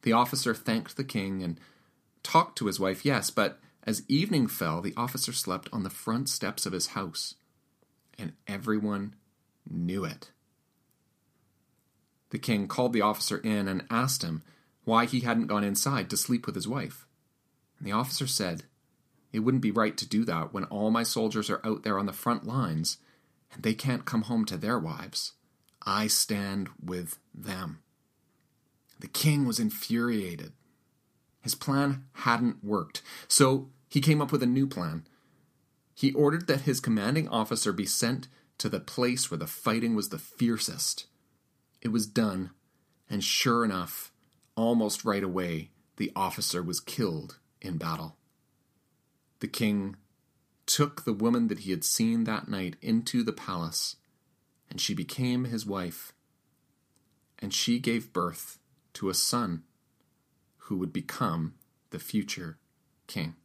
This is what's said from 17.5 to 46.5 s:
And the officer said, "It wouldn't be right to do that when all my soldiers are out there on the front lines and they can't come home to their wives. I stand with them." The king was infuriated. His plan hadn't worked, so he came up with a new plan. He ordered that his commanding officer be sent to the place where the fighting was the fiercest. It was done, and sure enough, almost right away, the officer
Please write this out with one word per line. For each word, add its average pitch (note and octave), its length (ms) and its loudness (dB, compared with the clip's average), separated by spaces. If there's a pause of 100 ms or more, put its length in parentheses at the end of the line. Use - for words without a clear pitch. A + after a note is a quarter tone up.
And - 100 -10
the G2 40 -4
officer B2+ 340 0
said, F2+ 380 0 (680)
"It A2+ 100 0
wouldn't B2+ 200 4
be G#2+ 80 4
right G#2+ 260 4
to - 140 -6
do G#2+ 160 4
that E2 260 0
when F#2+ 120 -4
all G#2 260 0
my A#2 140 4
soldiers A2 480 0
are - 120 -2
out A2 200 -2
there G2+ 160 0
on G2+ 80 -2
the F#2 40 -4
front A#2 320 -2
lines F#2 540 -2 (560)
and - 80 -16
they A2 140 2
can't B2 300 -2
come A2+ 180 0
home A2+ 220 0
to F#2+ 120 -6
their G#2+ 220 0
wives. D#2+ 540 -6 (520)
I G#2 220 2
stand G2+ 600 0 (140)
with F2 360 -6 (160)
them." F#2 480 -8 (1160)
The - 80 -14
king D3 380 4
was A#2 140 2
infuriated. A2+ 920 0 (880)
His - 120 -2
plan C#3 600 0
hadn't A#2 500 2
worked, G#2 400 -2 (240)
so C3+ 420 6 (180)
he C#3 140 2
came D3+ 220 6
up C3+ 80 0
with C#3+ 100 4
a B2+ 60 4
new C3 180 4
plan. E2 400 -4 (880)
He C3+ 200 2
ordered D3 340 4
that C#3 140 4
his C3 180 2
commanding B2 480 2
officer A2 440 0
be F#2+ 140 0
sent A#2+ 420 0 (300)
to G#2+ 120 -2
the F#2+ 100 -2
place B2 500 0
where - 80 -4
the E2 80 -4
fighting A2+ 480 0
was G#2 160 0
the F2+ 80 -8
fiercest. - 880 -2 (760)
It A#2 100 -2
was A2 160 2
done, F#2+ 440 0 (580)
and G2+ 120 -2
sure A#2 440 2
enough, F#2 480 -4 (420)
almost A2+ 480 2
right G2+ 180 2
away, F2+ 500 -2 (260)
the - 180 -4
officer F#2 480 -2